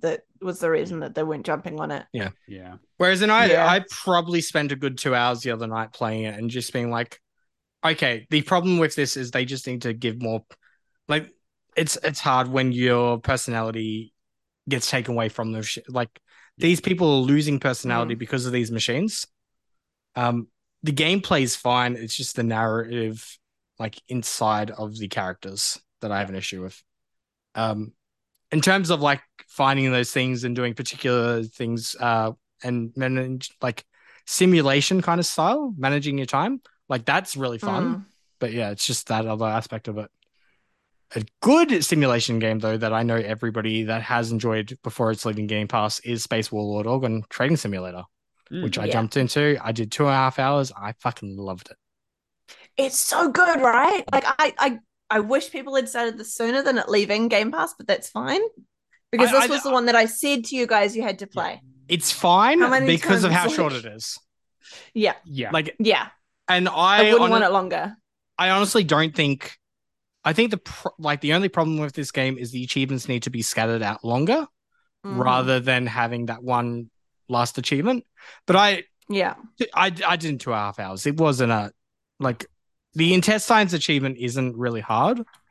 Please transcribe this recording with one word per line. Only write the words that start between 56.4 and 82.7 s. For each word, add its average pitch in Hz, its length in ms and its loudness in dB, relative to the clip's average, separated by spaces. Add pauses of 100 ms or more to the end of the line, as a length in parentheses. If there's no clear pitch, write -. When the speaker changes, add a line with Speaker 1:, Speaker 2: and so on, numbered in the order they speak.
Speaker 1:
than 254 160 2
it - 120 0
leaving 208 400 2
Game 214 220 2
Pass, 320 240 -2
but - 120 -10
that's - 220 -2
fine. 262 320 -2 (680)
Because 240 180 6
Speaker 2:
I, 254 120 6
Speaker 1:
this 240 80 2
Speaker 2:
I, 285 40 0
Speaker 1:
was 277 100 -2
the 277 80 -2
one 247 140 4
that 233 100 4
I 226 120 6
said 269 380 -2
to - 100 -8
you 247 120 0
guys 208 280 2
you 226 80 -2
had 196 160 -6
to 202 60 -12
Speaker 2:
Yeah. - 160 -18
Speaker 1:
play. 165 200 -8 (260)
Speaker 2:
It's 170 240 0
fine 208 480 6
Speaker 1:
How 254 100 6
many 262 180 4
Speaker 2:
because 175 360 4
of 180 80 4
Speaker 1:
times, 175 100 4
Speaker 2:
how - 60 0
Speaker 1:
like - 80 0
Speaker 2:
short 151 180 0
it 117 120 -6
is. 110 340 -12 (720)
Speaker 1:
Yeah. 214 200 2 (100)
Speaker 3:
Yeah. 127 280 -6
Speaker 2:
Like, 160 280 0
Speaker 1:
Yeah. 202 280 2 (420)
Speaker 2:
and 180 180 2
Speaker 1:
I - 60 -2
Speaker 2:
I 185 300 6
Speaker 1:
wouldn't 220 180 8
Speaker 2:
hon-, - 80 4
Speaker 1:
want 226 140 4
it 180 80 4
longer. 185 440 -2 (420)
Speaker 2:
I 180 120 2
honestly 196 340 4
don't 156 320 2
think, 143 400 0 (680)
I 156 100 2
think 226 180 4
the 208 60 0
pro-, - 400 -10
like, 147 240 -2
the 147 120 2
only 190 140 2
problem 160 300 0
with 151 160 -4
this 143 180 -6
game 131 280 -2
is 120 120 -8
the 127 120 -6
achievements 131 440 -2
need 120 160 -2
to - 60 -6
be 120 140 -4
scattered 113 400 0
out 104 200 -4
longer 170 440 2 (580)
Speaker 1:
Mm-hmm. 131 160 -6
Speaker 2:
rather 127 380 2
than 123 260 0
having 120 400 -4
that 117 180 -6
one 120 460 -2 (400)
last 120 300 0
achievement. 185 440 0 (440)
But 180 80 4
I, 196 280 4 (240)
Speaker 1:
Yeah. 190 280 -2 (400)
Speaker 2:
I, 190 160 4 (140)
I 175 120 2
did 160 140 -4
in 139 80 -4
two - 120 -8
and 113 80 0
a 104 40 -2
half 101 160 -6
hours. 95 260 -8
It 147 120 0
wasn't 131 340 4
a, 107 200 0 (480)
like, 127 280 -4 (460)